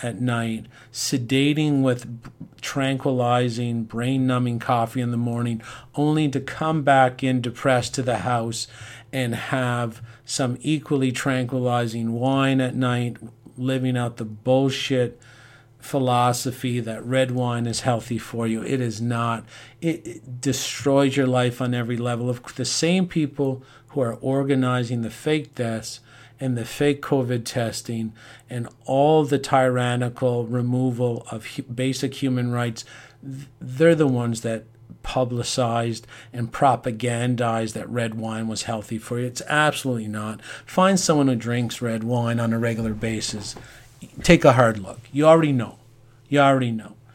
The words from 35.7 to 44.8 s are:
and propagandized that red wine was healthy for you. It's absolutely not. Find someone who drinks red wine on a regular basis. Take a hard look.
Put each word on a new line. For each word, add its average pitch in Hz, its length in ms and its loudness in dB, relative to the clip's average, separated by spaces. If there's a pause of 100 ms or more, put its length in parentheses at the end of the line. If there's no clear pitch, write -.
and 117 220 -6
propagandized 117 1200 0
that 110 160 -10
red 113 240 -2
wine 113 340 -6
was 107 160 -6
healthy 110 340 -6
for 120 220 -6
you. 123 60 -2
It's 123 240 -8
absolutely 139 580 0
not. 107 340 -6 (240)
Find 190 320 4
someone 147 300 4
who 127 80 2
drinks 120 460 -2
red 113 240 -2
wine 117 340 0
on 113 140 0
a 113 60 0
regular 113 340 -2
basis. 107 600 -6 (680)
Take 170 240 6
a 131 80 10
hard 113 260 4
look. - 200 -12 (120)